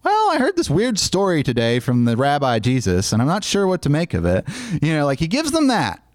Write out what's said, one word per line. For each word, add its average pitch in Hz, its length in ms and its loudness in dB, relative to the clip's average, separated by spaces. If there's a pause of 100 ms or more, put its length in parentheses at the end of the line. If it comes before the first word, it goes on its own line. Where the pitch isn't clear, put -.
"Well, 427 300 2
I 320 80 0
heard 330 160 0
this 339 140 -2
weird 202 280 0
story 185 460 0
today 120 380 0
from 120 240 0
the 117 100 0
Rabbi 135 440 0
Jesus, 104 520 0
and 110 100 2
I'm 127 60 2
not 190 160 -2
sure 196 240 0
what 185 140 0
to - 80 -2
make 156 240 0
of 87 100 -2
it." 87 240 0 (340)
You 160 120 0
know, 151 120 0
like, 139 140 -2
he 165 80 -2
gives 277 240 -2
them 311 160 2
that. 165 340 0 (140)